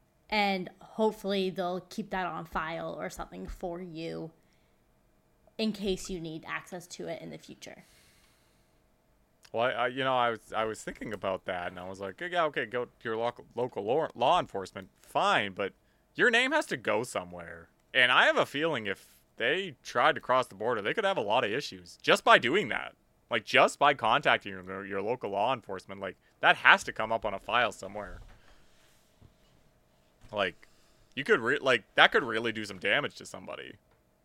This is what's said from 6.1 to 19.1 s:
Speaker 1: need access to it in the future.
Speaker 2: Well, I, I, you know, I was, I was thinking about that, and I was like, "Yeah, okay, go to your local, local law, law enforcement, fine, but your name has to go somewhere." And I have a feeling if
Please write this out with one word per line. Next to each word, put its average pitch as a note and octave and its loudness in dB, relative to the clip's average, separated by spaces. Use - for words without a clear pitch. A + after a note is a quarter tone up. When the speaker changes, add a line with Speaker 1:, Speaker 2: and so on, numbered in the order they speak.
Speaker 1:
need D#3+ -10
access E3 -12
to F3 -12
it E3 -10
in E3 -14
the D#3 -16
future. - -20
Speaker 2:
Well, A#2 2
I, B2+ 0
I, A#2+ 0
you C3 -4
know, C3 2
I A#2+ 4
was, - -8
I A2 0
was A2 -6
thinking F3 -10
about F#2+ -4
that, F2+ -6
and F2+ -12
I F2+ -10
was F#2+ -12
like, G2 -10
"Yeah, F3 -2
okay, D3 -2
go B2 -6
to - -20
your A2+ -2
local, A#2 -4
local A#2 -4
law, D3 0
law C#3 4
enforcement, G2 -8
fine, D3 2
but F#2+ -2
your G#3 6
name B3 4
has D#4 2
to D3 -4
go G#2+ 0
somewhere." F2 -10
And B2+ 6
I D#3 8
have D#4 4
a D3+ 4
feeling C#3+ -2
if - -4